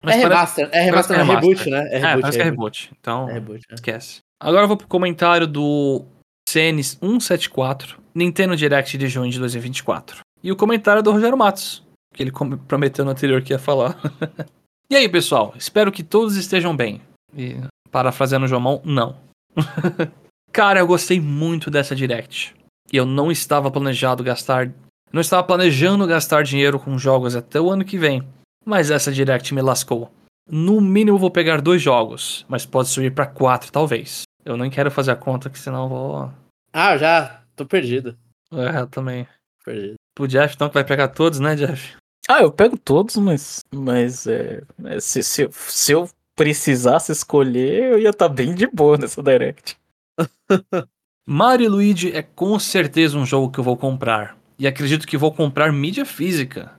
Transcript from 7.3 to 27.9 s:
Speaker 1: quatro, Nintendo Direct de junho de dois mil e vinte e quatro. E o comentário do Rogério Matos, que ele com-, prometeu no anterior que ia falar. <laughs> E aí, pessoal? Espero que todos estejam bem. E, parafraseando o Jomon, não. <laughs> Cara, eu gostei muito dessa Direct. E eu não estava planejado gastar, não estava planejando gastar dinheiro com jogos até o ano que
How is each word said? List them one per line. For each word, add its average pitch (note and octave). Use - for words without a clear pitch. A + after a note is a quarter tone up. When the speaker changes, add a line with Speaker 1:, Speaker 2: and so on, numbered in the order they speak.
Speaker 1:
quatro, C3+
Nintendo F3
Direct C#3
de C#3
junho B2
de B2+
dois B2
mil A#2
e -
vinte B2+
e -
quatro. -
E F3
o F#3+
comentário G#3+
do G#3
Rogério A3+
Matos, -
que -
ele C3
com-, C3+
prometeu C#3
no C3+
anterior C3
que C3+
ia C3
falar. C3+
<laughs> -
E C#4
aí, B3+
pessoal? E3+
Espero G#3
que F#3
todos G#3
estejam F3+
bem. A2+
E, B2+
parafraseando C3
o B2+
Jomon, C3
não. C3+
<laughs> D#3
Cara, G3+
eu F3+
gostei F3+
muito D#3
dessa C#3+
Direct. A#2+
E C#3
eu B2+
não C#3+
estava C#3+
planejado C3
gastar, B2+
não D#3+
estava F3+
planejando F3+
gastar D#3
dinheiro C#3
com C3+
jogos B2+
até A#2+
o E3+
ano F#3+
que F#3+